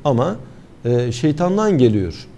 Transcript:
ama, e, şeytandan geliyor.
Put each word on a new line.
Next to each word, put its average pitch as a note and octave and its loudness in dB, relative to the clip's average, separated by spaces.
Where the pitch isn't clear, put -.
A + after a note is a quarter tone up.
ama, D3 0
e, A#2+ 0
şeytandan F3+ 0
geliyor. G#2 2